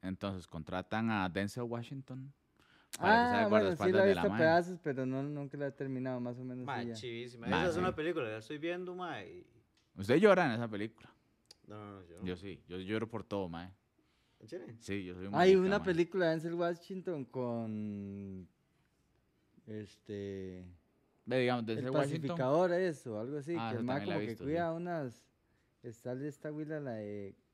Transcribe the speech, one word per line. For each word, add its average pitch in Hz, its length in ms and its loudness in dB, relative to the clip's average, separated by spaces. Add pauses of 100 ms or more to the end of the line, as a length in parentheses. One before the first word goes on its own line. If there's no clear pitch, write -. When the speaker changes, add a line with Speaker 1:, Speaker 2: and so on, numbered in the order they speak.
Speaker 1:
Entonces 92 460 -6
contratan 92 640 -4
a 98 180 0
Denzel 101 340 -2
Washington 131 720 -8 (680)
para 185 140 6
que 240 180 8
sea 240 100 4
Speaker 2:
Ah, - 40 6
Speaker 1:
el 214 60 4
Speaker 2:
bueno, 208 200 6
sí 170 60 0
Speaker 1:
guardaespaldas 190 240 4
Speaker 2:
la 190 40 10
he 196 40 8
Speaker 1:
de 196 80 8
la 170 60 0
Speaker 2:
visto 101 100 4
Speaker 1:
mae. 110 80 2
Speaker 2:
pedazos, 170 420 6
pero 131 240 -2
no, 131 160 0
nunca 143 360 -6
la 143 100 -2
he - 20 -2
terminado, 131 480 -4
más 120 200 -4
o 127 60 -10
menos, 127 220 -8
Speaker 3:
Mae, 123 160 -4
Speaker 2:
sí, 120 60 -4
ya. 117 60 -6
Speaker 3:
chivísima. 120 520 -8
Speaker 1:
Mae, 180 140 2
Speaker 3:
Esa 180 80 2
es 165 60 0
Speaker 1:
sí. 165 60 0
Speaker 3:
una 180 140 0
película, 156 340 -2
la - 100 -4
estoy 147 200 -8
viendo, 180 380 -4
mae, 135 340 -8
y 90 160 -16 (500)
Speaker 1:
¿Usted 101 200 4
llora 185 300 8
en 123 60 4
esa 117 160 0
película? 107 400 -6 (580)
Speaker 3:
No, 104 100 -14
no, 104 240 -12
no, - 60 -20
yo 85 120 -20
no. 90 60 -10
Speaker 1:
Yo 90 120 -4
sí, 87 320 -12
yo 90 100 -8
lloro 107 300 -2
por 110 140 -8
todo, 98 260 -4
mae. 85 220 -8 (720)
Speaker 3:
¿En 113 80 -20
serio? 170 320 -12
Speaker 1:
Sí, 98 240 -6
yo 90 100 -8
soy 90 120 -8
un 101 80 -6
Speaker 2:
Hay 180 200 8
Speaker 1:
marica, 185 60 8
Speaker 2:
una 190 180 2
Speaker 1:
mae. - 60 -4
Speaker 2:
película 175 420 2
de 160 40 4
Denzel 165 240 -2
Washington 175 720 -4
con, 104 1200 -6 (1160)
este, 101 1000 -8 (600)
Speaker 1:
Ve, 127 140 2
digamos, 123 260 2
Denzel 110 200 -2
Speaker 2:
el 131 40 -2
Speaker 1:
Washington. 143 380 2
Speaker 2:
pacificador 170 440 4
es, 175 340 0
o 107 140 -4
algo 135 180 -6
así, 147 200 -6
Speaker 1:
Ah, 113 120 -2
Speaker 2:
que - 60 -2
el 113 60 -2
Speaker 1:
esa 120 40 -2
Speaker 2:
mae 127 120 0
Speaker 1:
también 101 100 -4
la 98 60 -2
he - 20 0
Speaker 2:
como 104 40 0
que 107 80 -2
Speaker 1:
visto, 113 160 -8
Speaker 2:
cuida 151 140 0
Speaker 1:
sí. 170 40 0
Speaker 2:
a 165 100 0
unas, 165 520 -6 (580)
está 123 320 -10
esta 143 340 -8
güila, 151 320 -6
la 135 120 -6
de 104 420 -8 (200)